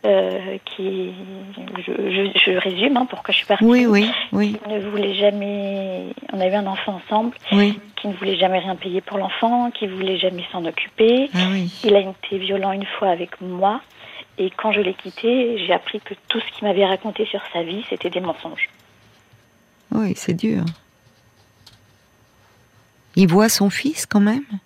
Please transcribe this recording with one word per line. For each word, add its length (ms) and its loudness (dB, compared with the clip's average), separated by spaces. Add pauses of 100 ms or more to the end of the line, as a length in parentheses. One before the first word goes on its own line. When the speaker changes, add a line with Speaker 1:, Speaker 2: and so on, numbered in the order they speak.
Speaker 1:
euh, 580 2
qui, 480 -6 (680)
je, 120 -8
je, 480 0
je 180 4
résume, 380 2
hein, 100 4
pourquoi 280 -6
je 60 2
suis 60 -6
partie. 200 4
Speaker 2:
Oui, 200 8
oui, 240 6 (220)
oui. 320 0
Speaker 1:
Qui 60 -12
ne 100 -2
voulait 340 -2
jamais, 920 0 (260)
on 80 -6
avait 160 2
un 120 0
enfant 380 -6
ensemble, 300 0 (160)
Speaker 2:
Oui. 260 4 (200)
Speaker 1:
qui 100 -8
ne 60 -4
voulait 240 -2
jamais 220 2
rien 180 -4
payer 240 -4
pour 160 -8
l'enfant, 540 0
qui 160 -6
voulait 300 -4
jamais 360 -2
s'en 100 -6
occuper. 720 2
Speaker 2:
Ah 180 2
oui. 180 -2 (140)
Speaker 1:
Il 140 6
a 20 8
été 380 -4
violent 340 -2
une 140 -4
fois 240 -2
avec 320 -4
moi, 400 0 (560)
et 140 0
quand 200 -2
je 80 2
l'ai 140 0
quitté, 720 -2
j'ai 80 2
appris 260 -4
que 140 -12 (160)
tout 100 0
ce 180 -10
qu'il 80 -6
m'avait 200 4
raconté 400 -2
sur 160 -6 (100)
sa 120 -2
vie, 260 -6
c'était 200 -6
des 120 -4
mensonges. 480 -6 (1200)
Speaker 2:
Oui, 240 0
c'est 180 -4
dur. 300 0 (2500)
Il 100 8
voit 220 6
son 200 2
fils 360 -4
quand 160 2
même ? 240 2 (200)